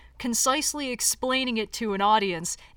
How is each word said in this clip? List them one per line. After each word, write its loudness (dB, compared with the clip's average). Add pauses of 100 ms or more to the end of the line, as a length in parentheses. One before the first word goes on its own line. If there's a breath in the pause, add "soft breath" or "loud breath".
(180 soft breath)
concisely 0
explaining 0
it -4
to -2
an 0
audience 2 (200 soft breath)